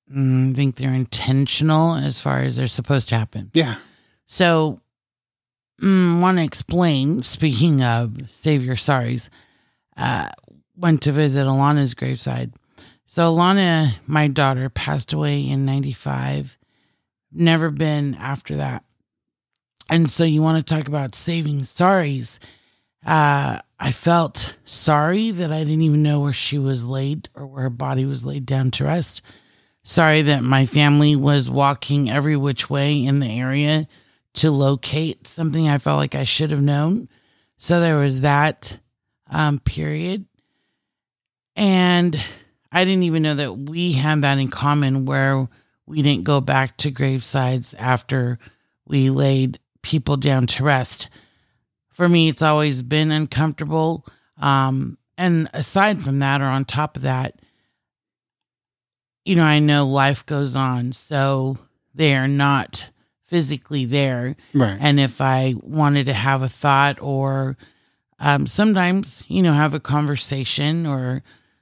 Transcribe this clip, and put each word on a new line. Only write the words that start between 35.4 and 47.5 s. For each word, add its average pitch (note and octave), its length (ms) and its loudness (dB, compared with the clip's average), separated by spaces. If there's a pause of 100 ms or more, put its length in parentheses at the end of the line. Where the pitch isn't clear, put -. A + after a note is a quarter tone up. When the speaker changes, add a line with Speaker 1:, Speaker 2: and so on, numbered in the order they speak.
Speaker 1:
I C#3+ 120 2
felt D3 180 0
like C#3+ 160 -2
I C#3 100 -4
should D#3 280 -2
have C#3+ 100 0
known. D3+ 480 0 (480)
So F3 220 0
there E3 180 2
was C3+ 240 0
that, C#3+ 560 0 (540)
um, D3 280 0
period. E3 640 -4 (1300)
And F3+ 680 2 (480)
I F3+ 140 2
didn't F#3 180 2
even D#3+ 200 0
know D3+ 120 0
that C3 220 -4
we D#3+ 360 -4
had D3 280 2
that C#3 160 2
in C3+ 120 0
common C3+ 560 0
where C3+ 420 0 (400)
we D3+ 160 -2
didn't C#3+ 200 0
go C#3+ 160 2
back C3+ 380 -2
to D3 140 -4
gravesides C3 880 -4